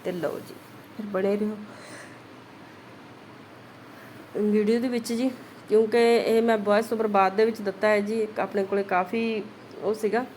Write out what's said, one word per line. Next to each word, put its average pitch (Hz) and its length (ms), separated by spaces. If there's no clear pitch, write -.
ਤੇ 180 80
ਲਓ 160 260
ਜੀ, - 60
ਫਿਰ 208 100
ਬਣੇ 196 300
ਰਹੋ 208 200
ਵੀਡੀਓ 214 440
ਦੇ 254 80
ਵਿੱਚ 233 240
ਜੀ, 254 180
ਕਿਉਂਕਿ 220 300
ਇਹ 226 260
ਮੈਂ 226 160
ਵੌਇਸ 208 340
ਓਵਰ 220 140
ਬਾਅਦ 196 300
ਦੇ 220 80
ਵਿੱਚ 220 160
ਦਿੱਤਾ 202 280
ਹੈ 214 120
ਜੀ। 214 220
ਇੱਕ 214 180
ਆਪਣੇ 196 240
ਕੋਲੇ 196 180
ਕਾਫੀ 202 600
ਉਹ 202 120
ਸੀਗਾ 214 300